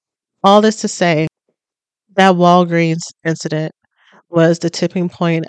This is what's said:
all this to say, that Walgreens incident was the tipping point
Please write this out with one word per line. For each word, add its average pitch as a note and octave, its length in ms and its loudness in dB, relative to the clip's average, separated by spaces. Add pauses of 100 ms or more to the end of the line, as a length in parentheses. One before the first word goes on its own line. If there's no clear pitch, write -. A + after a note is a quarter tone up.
(420)
all G3+ 200 4
this A3 180 0
to G#3 80 -4
say, D#3+ 400 -2 (880)
that F#3+ 180 4
Walgreens E3+ 680 2 (240)
incident D#3 460 -6 (580)
was E3+ 280 2
the E3+ 120 -4
tipping F3 400 -4
point E3 380 -4